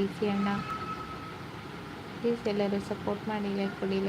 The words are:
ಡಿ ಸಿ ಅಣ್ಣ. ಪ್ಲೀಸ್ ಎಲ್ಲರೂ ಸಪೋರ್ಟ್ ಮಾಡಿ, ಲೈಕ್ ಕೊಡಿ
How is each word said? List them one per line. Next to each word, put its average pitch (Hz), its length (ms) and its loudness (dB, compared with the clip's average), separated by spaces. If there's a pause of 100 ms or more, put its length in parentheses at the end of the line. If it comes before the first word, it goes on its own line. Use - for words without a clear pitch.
ಡಿ 196 60 6 (120)
ಸಿ 214 160 4
ಅಣ್ಣ. 202 140 4 (1700)
ಪ್ಲೀಸ್ 233 340 2
ಎಲ್ಲರೂ 202 280 4 (120)
ಸಪೋರ್ಟ್ 208 400 -2
ಮಾಡಿ, 202 180 0 (120)
ಲೈಕ್ 196 200 0
ಕೊಡಿ 190 260 2